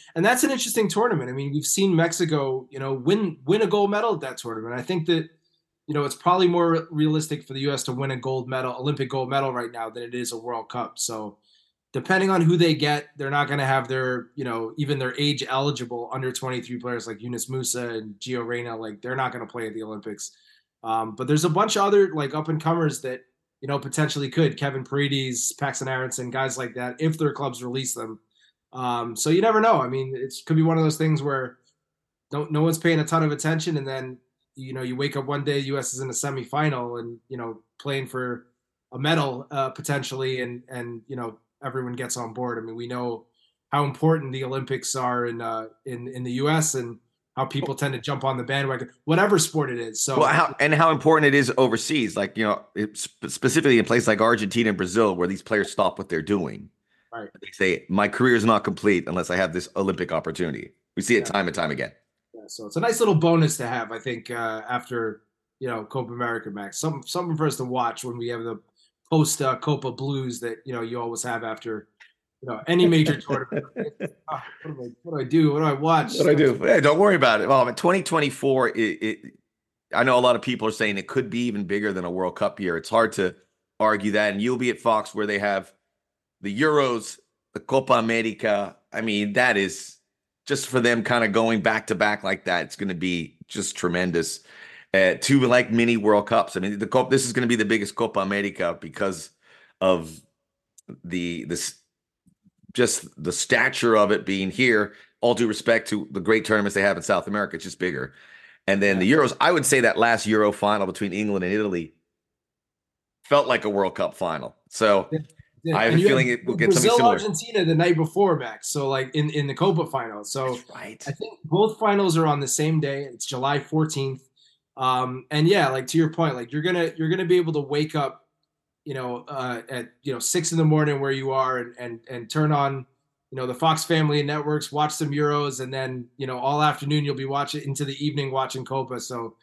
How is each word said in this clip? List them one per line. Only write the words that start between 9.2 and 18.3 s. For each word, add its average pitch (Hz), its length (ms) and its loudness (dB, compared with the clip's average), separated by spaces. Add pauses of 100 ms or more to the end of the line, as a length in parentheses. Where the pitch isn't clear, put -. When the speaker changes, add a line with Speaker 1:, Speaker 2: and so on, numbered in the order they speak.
Speaker 1:
medal 139 220 0
right 120 200 -6
now 113 180 -8
than 120 140 -12
it 117 120 -10
is 120 160 -6
a 120 60 -8
World 113 320 -8
Cup. 120 280 -8
So 107 420 -8 (540)
depending 190 360 0
on 185 120 4
who 165 140 6
they 165 180 4
get, 147 440 0
they're 139 120 -6
not 143 200 0
gonna 143 160 0
have 131 220 2
their, 127 480 -4
you 135 100 -6
know, 113 320 -4
even 143 200 -2
their 127 220 -4
age 147 280 0
eligible 123 680 -4
under 131 180 -4
twenty-three 123 480 -8
players 120 280 -6
like 107 140 -10
Yunus 120 280 -8
Musa 123 400 -6
and 110 300 -10
Gio 123 260 -6